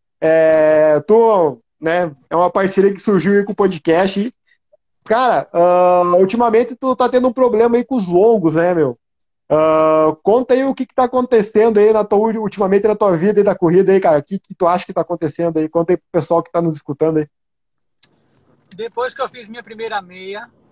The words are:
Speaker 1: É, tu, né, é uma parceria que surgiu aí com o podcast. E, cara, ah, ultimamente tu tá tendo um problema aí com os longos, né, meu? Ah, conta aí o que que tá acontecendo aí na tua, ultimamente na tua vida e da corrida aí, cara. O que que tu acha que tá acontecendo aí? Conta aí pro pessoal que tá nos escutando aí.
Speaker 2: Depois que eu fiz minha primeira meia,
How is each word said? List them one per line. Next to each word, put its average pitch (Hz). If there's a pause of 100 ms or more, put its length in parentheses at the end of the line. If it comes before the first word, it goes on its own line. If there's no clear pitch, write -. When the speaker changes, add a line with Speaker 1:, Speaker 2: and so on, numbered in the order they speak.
(200)
Speaker 1:
É, 156
tu, 208 (180)
né, 165 (180)
é 160
uma 175
parceria 190
que 185
surgiu 196
aí 202
com 214
o 202
podcast. 190
E, 226 (720)
cara, 220
ah, 180
ultimamente 233
tu 262
tá 247
tendo 247
um 240
problema 240
aí 240
com 262
os 196
longos, 175
né, 175
meu? 143 (540)
Ah, 156
conta 240
aí 262
o 269
que 254
que -
tá -
acontecendo 226
aí 214
na 214
tua, 214
ultimamente 202
na 214
tua 196
vida 196
e 196
da 202
corrida 185
aí, 190
cara. 165
O 143
que 196
que -
tu 180
acha 180
que 190
tá 170
acontecendo 170
aí? 156
Conta 170
aí 170
pro -
pessoal 170
que -
tá 170
nos 165
escutando 156
aí. 151 (1500)
Speaker 2:
Depois -
que -
eu 247
fiz 233
minha 233
primeira 214
meia, 190 (220)